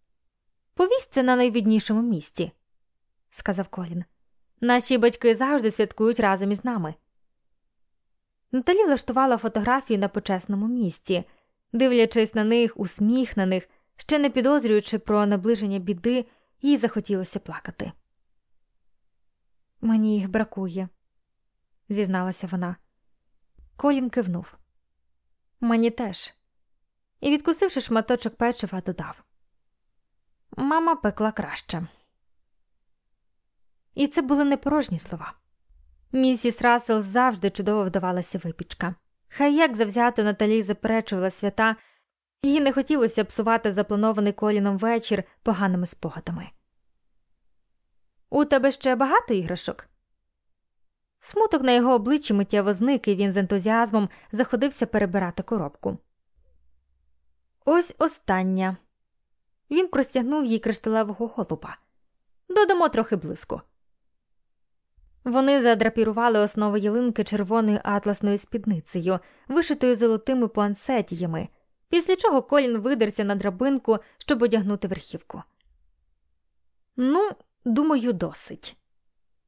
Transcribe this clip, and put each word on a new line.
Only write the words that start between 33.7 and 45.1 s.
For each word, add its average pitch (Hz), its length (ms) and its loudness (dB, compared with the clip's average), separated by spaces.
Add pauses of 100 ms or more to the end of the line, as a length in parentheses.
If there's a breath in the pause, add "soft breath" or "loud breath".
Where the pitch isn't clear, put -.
І 277 120 0
це 285 160 0
були 285 220 2
не 277 120 2
порожні 277 420 -2
слова. - 360 -12 (800)
Місіс 254 500 0
Рассел 233 400 2
завжди 202 480 0
чудово 208 340 -2
вдавалася 180 540 -4
випічка. 170 560 -8 (340)
Хай 285 260 2
як 302 220 4
завзято 233 480 2
Наталі 214 380 2
заперечувала 208 680 -2
свята, 220 460 0 (680 soft breath)
їй 277 180 2
не 277 120 2
хотілося 262 520 0
псувати 226 480 0
запланований 208 600 0
Коліном 202 460 0
вечір 226 460 -2 (180 soft breath)